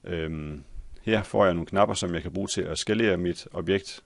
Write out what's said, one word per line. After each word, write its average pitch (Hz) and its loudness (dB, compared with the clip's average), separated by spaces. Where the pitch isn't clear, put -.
Øhm, 78 -4
her 107 2
får - 4
jeg 87 6
nogle 85 -2
knapper, 104 4
som 87 -2
jeg 80 -2
kan 76 -8
bruge 95 -2
til - -2
at 80 -4
skalere 107 2
mit 87 -2
objekt. 90 -2